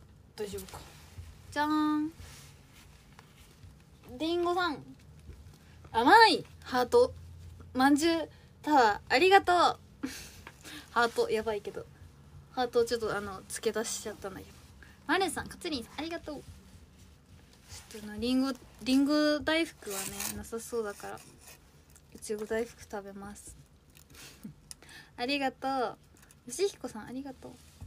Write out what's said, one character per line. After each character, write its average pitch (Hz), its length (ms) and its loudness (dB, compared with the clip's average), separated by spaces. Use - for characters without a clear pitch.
大 208 140 -8
丈 196 100 -8
夫 - 140 -14
か。 - 80 -16
じ 294 80 -4
ゃ - 20 4
ー 294 40 0
ん。 311 120 -2
り 330 160 0
ん 349 80 0
ご 349 100 0
さ 359 180 0
ん。 240 120 -8
甘 427 340 10
い。 311 180 2
ハ 254 220 0
ー - 60 2
ト。 247 240 6
ま 262 160 4
ん 294 60 6
じ 311 140 4
ゅ 330 40 4
う 320 160 -4
タ 302 120 0
ワ 285 80 8
ー、 - 120 -10
あ - 100 2
り 349 120 6
が 381 120 10
と 359 120 2
う。 320 260 4
<laughs> - 560 -18
ハ 240 140 2
ー 233 100 -4
ト、 - 140 0
や 220 140 -2
ば 220 120 -2
い 202 60 -6
け 202 100 -12
ど。 - 140 -12
ハ 254 140 -2
ー - 20 -4
ト 240 120 0
を 233 60 4
ち 240 100 -2
ょ - 20 -2
っ - 20 -2
と、 220 160 -2
あ - 60 -4
の、 196 260 -10
付 - 240 -4
け 214 80 -2
足 - 80 -4
し - 140 -8
ち 220 80 -10
ゃ 208 40 -12
っ - 40 -16
た 202 120 -10
ん 190 40 -16
だ 190 80 -16
け - 40 -18
ど。 - 60 -20
ま 320 100 4
る 381 120 2
さ - 140 -6
ん、 - 40 -12
か - 80 -16
つ - 140 -8
り 294 100 -4
ん 226 60 -10
さ - 60 -20
ん、 - 80 -16
あ - 20 -6
り 330 80 -6
が 330 100 -8
と 302 160 -12
う。 - 80 -14
ち 226 60 -14
ょ - 20 -12
っ - 20 -16
と 208 60 -14
な、 208 100 -12
り 240 160 0
ん 262 80 4
ご、 269 120 0
り 254 120 4
ん 277 100 6
ご 302 340 4
大 320 260 2
福 - 260 -14
は 196 140 -6
ね、 196 60 -8
な 208 80 -10
さ 226 140 -8
そ 233 200 -6
う 220 40 -2
だ 202 100 -6
か 202 160 -14
ら。 208 100 -14
い - 60 -20
ち - 160 -8
ご 214 100 -8
大 226 180 -2
福 - 200 -14
食 202 200 -12
べ 196 80 -16
ま 202 240 -16
す。 - 220 -20
<laughs> - 840 -20
あ 247 80 -4
り 285 140 -2
が 262 120 0
と - 160 -8
う。 269 40 -2
よ 262 260 -2
し 392 200 0
ひ - 80 -18
こ - 100 -12
さ 220 120 -12
ん、 208 80 -16
あ - 40 -14
り 254 100 -10
が 277 120 -12
と - 160 -18
う。 254 40 -20